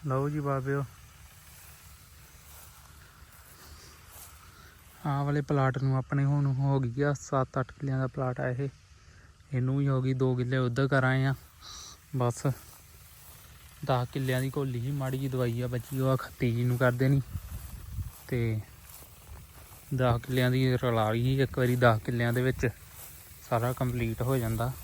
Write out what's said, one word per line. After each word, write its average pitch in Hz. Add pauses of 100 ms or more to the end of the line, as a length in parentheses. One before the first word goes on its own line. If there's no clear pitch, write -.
(100)
ਲਓ 135
ਜੀ 151
ਬਾਬਿਓ, 139 (4000)
ਆਹ 143
ਵਾਲੇ 147
ਪਲਾਟ 135
ਨੂੰ 131
ਆਪਣੇ 139
ਹੁਣ 143 (100)
ਹੋ 139
ਗਈ 123
ਆ 143
ਸੱਤ 135
ਅੱਠ 127
ਕਿੱਲਿਆਂ 135
ਦਾ 131
ਪਲਾਟ 127
ਆ 131
ਇਹ। 131 (840)
ਇਹਨੂੰ 131
ਵੀ 139
ਹੋ 131
ਗਈ, 131
ਦੋ 131
ਕਿੱਲੇ 127
ਉੱਧਰ 127
ਕਰ 131
ਆਏ 131
ਆ। 135 (840)
ਬਸ 123 (1400)
ਦਸ 123
ਕਿੱਲਿਆਂ 131
ਦੀ 131
ਘੋਲੀ 131
ਸੀ, 131
ਮਾੜੀ 135
ਜਿਹੀ 135
ਦਵਾਈ 123
ਆ 123
ਬਚੀ, 127
ਉਹ 131
ਆ 131
ਖੱਤੀ -
ਜੀ 120
ਨੂੰ 123
ਕਰ 123
ਦੇਣੀ। 131 (1040)
ਤੇ 113 (1300)
ਦਸ 120
ਕਿੱਲਿਆਂ 127
ਦੀ 127
ਰਲਾ 113
ਲਈ 131
ਇੱਕ -
ਵਾਰੀ, 123
ਦਸ 120
ਕਿੱਲਿਆਂ 120
ਦੇ 127
ਵਿੱਚ 127 (800)
ਸਾਰਾ 120
ਕੰਪਲੀਟ 120
ਹੋ 131
ਜਾਂਦਾ। 113 (120)